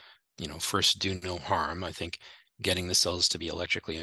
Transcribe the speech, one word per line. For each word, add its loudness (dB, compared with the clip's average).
you -6
know, -8
first, 4
do -2
no -2
harm. 0
I -4
think -8
getting 0
the 0
cells 4
to -2
be -4
electrically -4